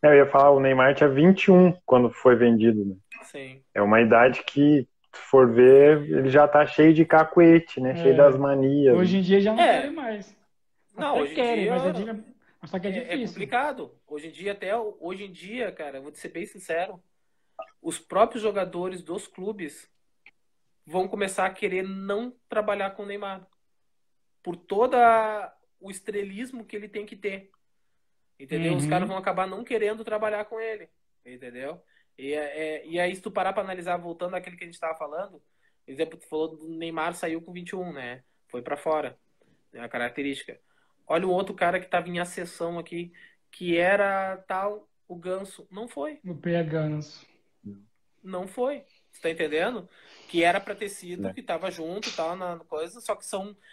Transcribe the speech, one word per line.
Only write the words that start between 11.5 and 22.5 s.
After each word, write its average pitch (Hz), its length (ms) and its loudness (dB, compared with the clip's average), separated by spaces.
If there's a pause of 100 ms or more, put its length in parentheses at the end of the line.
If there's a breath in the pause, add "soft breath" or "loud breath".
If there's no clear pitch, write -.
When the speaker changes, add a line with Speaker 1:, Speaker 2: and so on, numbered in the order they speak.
Speaker 2:
dia 214 80 0
Speaker 3:
mas 175 140 -2
é, 185 80 0
di-, 214 300 -8 (380)
mas 165 100 -20
só 190 80 -6
que 190 80 -8
é - 20 -4
Speaker 2:
é, 190 80 -6
é 247 40 -8
Speaker 3:
difícil. 233 260 -8
Speaker 2:
complicado. 208 680 -8 (100)
Hoje 151 220 -14
em 156 40 -18
dia, 185 200 -10
até 196 240 -8
o, 214 240 -8
hoje 185 240 -12
em 196 80 -18
dia, 196 400 -10
cara, 143 280 -14
eu 135 40 -20
vou 147 80 -18
te - 80 -20
ser 165 100 -14
bem 175 160 -12
sincero, 180 560 -10 (800)
os 165 160 -10
próprios 214 460 -2
jogadores 185 580 -6
dos 175 240 -12
clubes 185 640 -14 (960)
vão 185 220 -4
começar 196 380 -4
a 190 40 -2
querer 190 340 -6
não 196 500 -8 (160)
trabalhar 202 420 -4